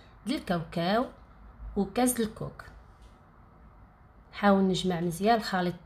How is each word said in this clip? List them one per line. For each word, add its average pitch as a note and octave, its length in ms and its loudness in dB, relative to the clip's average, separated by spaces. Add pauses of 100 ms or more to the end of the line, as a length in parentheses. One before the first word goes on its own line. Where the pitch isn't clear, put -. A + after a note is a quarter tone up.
(260)
ديال C#4 140 -2
الكاوكاو F3+ 680 0 (680)
وكاس A#3+ 380 0
د - 60 -2
الكوك. G#3+ 440 -6 (1700)
نحاول G3 300 4
نجمع F3+ 380 0
مزيان F#3+ 340 2
الخليط F3+ 380 -2 (120)